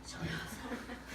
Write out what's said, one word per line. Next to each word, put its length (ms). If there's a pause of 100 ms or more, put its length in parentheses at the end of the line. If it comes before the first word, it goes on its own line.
사리. 240 (880)